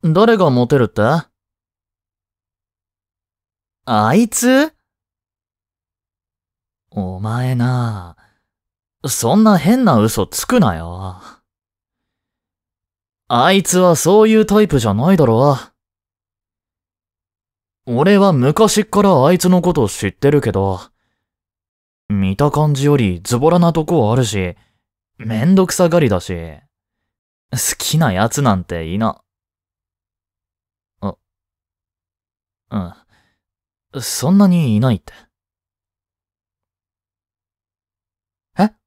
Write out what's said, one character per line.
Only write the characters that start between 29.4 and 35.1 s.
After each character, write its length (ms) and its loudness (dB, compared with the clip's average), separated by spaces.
あ、 160 -10
う 1300 -16
ん。 20 -12
そ 300 -4
ん 60 4
な 100 4
に 280 0
い 40 2
な 120 0
い 60 -2
っ 40 -10
て。 120 -20